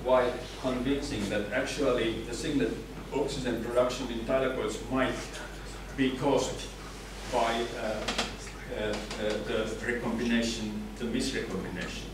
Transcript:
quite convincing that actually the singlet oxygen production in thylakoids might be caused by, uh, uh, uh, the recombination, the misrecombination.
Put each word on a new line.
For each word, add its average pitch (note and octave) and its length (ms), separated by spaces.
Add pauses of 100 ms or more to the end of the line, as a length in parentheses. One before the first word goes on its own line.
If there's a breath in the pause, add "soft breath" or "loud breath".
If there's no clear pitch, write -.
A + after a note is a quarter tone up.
quite B2+ 280 (280)
convincing B2 680
that G#2 220
actually A#2+ 760
the - 60
singlet D3 380 (400)
oxygen B2 520
production B2 460
in A2+ 100
thylakoids C3 580 (120)
might C3 240 (840)
be C3 140
caused - 560 (680)
by, A#2 320 (160)
uh, G#2+ 200 (760)
uh, A2 40
uh, G#2+ 140 (540)
the A2+ 280 (100)
recombination, A#2 960 (160)
the A#2+ 80
misrecombination. - 1080